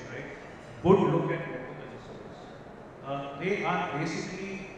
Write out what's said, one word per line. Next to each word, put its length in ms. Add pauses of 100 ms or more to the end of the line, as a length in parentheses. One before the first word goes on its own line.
(140)
right, 160 (540)
would 160
look 320
at 180
network 380
as 100
a 80
service. 360 (640)
Uh, 360
they 240
are 340
basically 800